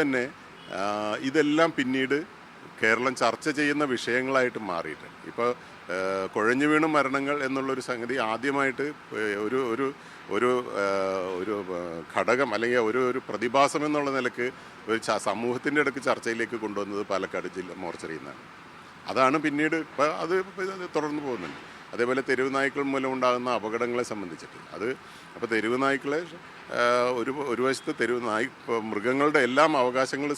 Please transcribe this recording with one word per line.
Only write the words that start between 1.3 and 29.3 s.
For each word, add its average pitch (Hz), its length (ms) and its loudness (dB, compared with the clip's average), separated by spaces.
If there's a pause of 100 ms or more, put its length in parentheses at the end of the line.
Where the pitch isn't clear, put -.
പിന്നീട് 131 380 2 (640)
കേരളം 117 400 4
ചർച്ച 117 360 2
ചെയ്യുന്ന 147 260 2 (100)
വിഷയങ്ങളായിട്ട് 123 680 2 (120)
മാറിയിട്ടുണ്ട്. 80 420 -6 (160)
ഇപ്പോൾ, 117 180 0 (460)
ഏഹ്, 95 400 0
കുഴഞ്ഞു 123 380 4
വീണ 151 140 4 (100)
മരണങ്ങൾ 139 400 2 (100)
എന്നുള്ളൊരു 131 420 -2
സംഗതി 120 280 -4 (160)
ആദ്യമായിട്ട്, 135 540 0 (360)
ഏഹ്, 104 240 0
ഒരു, 123 140 0 (140)
ഒരു, 135 140 0 (480)
ഒരു, 120 140 4 (320)
ഏഹ്, 95 480 0 (100)
ഒരു, 101 160 -2 (220)
ഏഹ്, 85 240 -6 (140)
ഘടകം 117 400 2
അല്ലെങ്കിൽ 120 340 2
ഒരു, 127 120 2 (100)
ഒരു 123 180 -2
പ്രതിഭാസം 135 580 2
എന്നുള്ള 147 300 0
നിലക്ക് 123 300 0 (420)
ഒരു 110 180 2
ച-, 110 100 4 (120)
സമൂഹത്തിൻ്റെ 123 540 0
ഇടയ്ക്ക് 135 260 -2
ചർച്ചയിലേക്ക് 117 560 0
കൊണ്ടുവന്നത് 101 380 -2 (100)
പാലക്കാട് 92 440 -2
ജില്ല 90 140 -6 (140)
മോർച്ചറിയിൽ 80 380 -8
നിന്നാണ്. 71 200 -14 (720)
അതാണ് 131 240 6 (100)
പിന്നീട് 151 300 0 (100)
ഇപ്പം 147 260 0 (120)
അത്, 170 180 0
ഇപ്പം 190 240 -10
ഇത് 185 280 -8
തുടർന്ന് 147 320 -2
പോകുന്നുണ്ട്. 92 320 -6 (340)
അതേപോലെ 123 360 2
തെരുവ് 131 260 2
നായ്ക്കൾ 139 280 0 (100)
മൂലം 135 220 0
ഉണ്ടാകുന്ന 123 420 2
അപകടങ്ങളെ 117 520 0
സംബന്ധിച്ചിട്ട് 92 480 -10 (180)
അത്, 98 120 -4 (460)
അപ്പോൾ 113 200 -4
തെരുവ് 113 300 2
നായ്ക്കളെ, 139 360 0 (600)
ഏഹ്, 123 400 4
ഒരു, 120 120 -2 (200)
ഒരു 113 140 0
വശത്ത് 135 340 0
തെരുവ് 120 300 2
നായ്-, 113 200 0 (120)
ഇപ്പം 113 300 -2
മൃഗങ്ങളുടെ 135 560 4